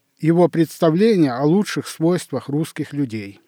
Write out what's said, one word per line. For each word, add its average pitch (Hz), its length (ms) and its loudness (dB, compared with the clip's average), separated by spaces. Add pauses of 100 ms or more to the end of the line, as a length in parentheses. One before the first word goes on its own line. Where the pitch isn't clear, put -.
(200)
его 170 280 4
представления 170 840 2
о 127 120 -2
лучших 165 440 0
свойствах 160 600 -4
русских 147 440 -6
людей. 110 560 -8